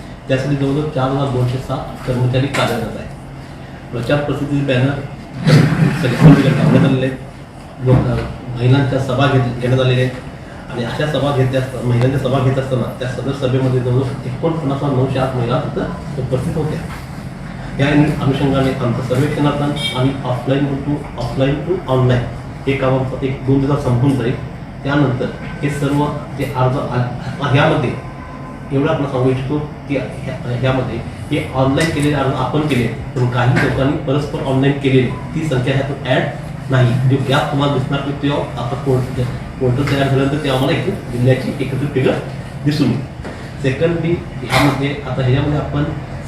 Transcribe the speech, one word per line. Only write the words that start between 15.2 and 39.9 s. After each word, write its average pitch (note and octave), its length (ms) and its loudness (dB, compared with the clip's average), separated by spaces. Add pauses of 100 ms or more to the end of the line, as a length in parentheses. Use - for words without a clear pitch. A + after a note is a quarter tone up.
महिला A#2+ 240 0
तिथं - 240 -2 (400)
उपस्थित B2+ 340 -2
होत्या. D3+ 220 -2 (1000)
या C#3+ 80 2 (340)
अनुषंगाने C3+ 520 2
आमचं B2 280 0
सर्वेक्षणार्थं D3 640 0 (360)
आम्ही C#3 120 2 (140)
ऑफलाईन C3+ 400 0
to, C#3 540 -4
ऑफलाईन C3+ 360 0 (100)
to F3+ 220 -2
ऑनलाईन B2 340 4 (460)
हे C3+ 60 2
काम C3 200 2
आमचं B2+ 320 -2
एक C3 200 -4
दोन C#3 140 4
दिवसात C#3 240 0
संपून B2+ 320 2
जाईल. A2+ 200 0 (480)
त्यानंतर C3+ 420 2 (360)
हे C#3+ 80 0
सर्व C#3+ 360 0 (320)
जे C3 180 -4
अर्ज C3 220 2
आ-, B2+ 760 -2
यामध्ये C#3 560 0 (600)
एवढं C#3 220 2
आपण C#3 120 0
सांगू C3 240 2
इच्छितो D3 300 0 (300)
की C#3 80 0
ह्या-, - 640 -6
ह्यामध्ये B2+ 600 -2 (100)
हे - 220 -2
ऑनलाईन C3+ 360 2
केलेले D3 260 2
अर्ज B2+ 200 0
आपण C3 260 0
केले, B2 260 2
पण B2 420 -2
काही B2 200 2
लोकांनी C3+ 480 2
परस्पर D3 420 -2
ऑनलाइन C#3 400 2
केलेले B2+ 280 4
ती D#3 400 -4
संख्या C3 280 2
ह्यात - 320 -2
ॲड - 160 2 (460)
नाही. B2 240 4 (160)
जो C3 200 4
गॅप B2+ 220 2
तुम्हाला C#3 260 0
दिसणार C3 220 -2
की C#3+ 300 -2
तो D3 60 0
आता B2+ 400 -4 (100)
पोर्ट-, B2+ 360 0 (380)
पोर्टल C3 360 2